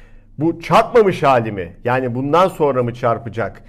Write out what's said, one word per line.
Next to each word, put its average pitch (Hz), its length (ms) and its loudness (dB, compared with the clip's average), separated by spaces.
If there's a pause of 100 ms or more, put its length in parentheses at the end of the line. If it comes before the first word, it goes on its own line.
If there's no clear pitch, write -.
(380)
Bu 165 240 -4
çarpmamış 208 640 2
hali 120 280 2
mi? 92 220 -8 (100)
Yani 123 320 -2
bundan 143 320 2
sonra 143 360 0
mı 120 100 -4
çarpacak? 110 760 -4